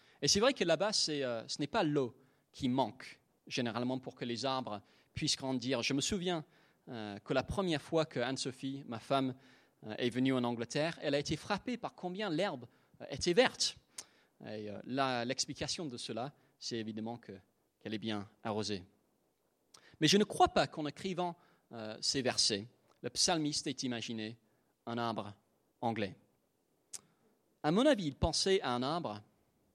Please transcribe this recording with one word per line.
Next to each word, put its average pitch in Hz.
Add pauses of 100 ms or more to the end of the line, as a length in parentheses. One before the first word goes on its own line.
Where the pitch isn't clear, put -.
(200)
Et 143
c'est 202
vrai 262
que 240
là-bas, 170
c'est, 151
euh, 120
ce -
n'est 143
pas 214
l'eau 147 (380)
qui -
manque, 123 (260)
généralement, 123
pour -
que -
les 117
arbres 123 (300)
puissent -
grandir. 127
Je 135
me 143
souviens, 175 (440)
euh, 107
que -
la 131
première 175
fois 156
que -
Anne-Sophie, 135
ma 117
femme, 131 (520)
euh, 107
est 123
venue 131
en 127
Angleterre, 120
elle 143
a 143
été 147
frappée 214
par 156
combien 185
l'herbe, 156 (340)
euh, 120
était -
verte. - (680)
Et, 107
euh, 101
là, 127
l'explication 139
de 123
cela, 120 (240)
c'est -
évidemment 110
que, 113 (460)
qu'elle 110
est 110
bien 104 (140)
arrosée. 104 (1200)
Mais 151
je 170
ne 208
crois -
pas 151
qu'en 156
écrivant, 175 (340)
euh, 110
ces -
versets, 113 (360)
le 127
psalmiste 156
ait 135
imaginé 113 (500)
un 117
arbre 107 (460)
anglais. 107 (1500)
À 151
mon 220
avis, 208
il 139
pensait 190
à 131
un 120
arbre, 131 (520)